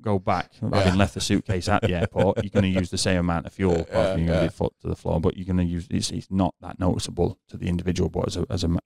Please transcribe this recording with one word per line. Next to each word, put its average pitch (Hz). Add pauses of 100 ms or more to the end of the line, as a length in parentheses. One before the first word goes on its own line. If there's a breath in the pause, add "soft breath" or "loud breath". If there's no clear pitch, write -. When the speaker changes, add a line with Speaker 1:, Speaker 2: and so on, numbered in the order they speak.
Speaker 1:
go 104
back, 92 (100)
Speaker 2:
Yeah. 101
Speaker 1:
having 92
left 98
the 98
suitcase 95
at 104
the 95
airport, 87
you're 98
gonna 101
use 92
the 95
same 95
amount 85
of -
fuel, 87
Speaker 2:
<laughs> -
Speaker 1:
apart 80
from 90
Speaker 2:
Yeah, 95
Speaker 1:
you're 82
gonna 82
Speaker 2:
yeah. 80
Speaker 1:
be -
foot -
to 85
the 82
floor, 85
but 87
you're 90
gonna 90
use, 85
it's, -
it's 90
not 92
that -
noticeable 87 (100)
to -
the 92
individual, 87
but 92
as 95
a, 87
as 87
a, 82